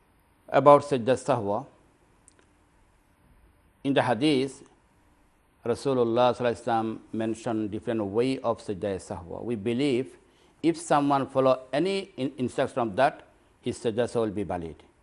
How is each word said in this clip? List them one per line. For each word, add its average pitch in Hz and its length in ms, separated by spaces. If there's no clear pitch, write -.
About 139 340
Sajda 117 340
Sahwa, 117 500
in 139 100
the 135 80
Hadith, 131 600
Rasulullah 120 720
sallallahu - 40
alaihi 120 240
wasallam 113 340
mentioned 110 580
different 107 340
way 123 360
of 113 180
Sajda 98 380
Sahwa. 90 460
We 120 120
believe 120 600
if 165 140
someone 143 500
follow 131 340
any 190 440
in-, 131 200
instruction 127 440
of 110 160
that, 143 260
his 120 160
Sajda 117 320
Sahwa 113 160
will 107 40
be 101 120
valid. 85 400